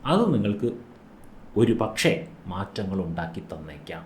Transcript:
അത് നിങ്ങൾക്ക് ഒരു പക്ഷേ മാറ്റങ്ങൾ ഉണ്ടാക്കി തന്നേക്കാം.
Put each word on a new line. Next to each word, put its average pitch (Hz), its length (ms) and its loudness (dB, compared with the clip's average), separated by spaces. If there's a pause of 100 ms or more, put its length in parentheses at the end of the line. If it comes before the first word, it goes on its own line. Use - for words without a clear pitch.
അത് 185 280 6
നിങ്ങൾക്ക് 104 360 2 (840)
ഒരു 110 160 6
പക്ഷേ 107 540 2 (200)
മാറ്റങ്ങൾ 98 540 -4
ഉണ്ടാക്കി 165 400 -4
തന്നേക്കാം. - 640 -12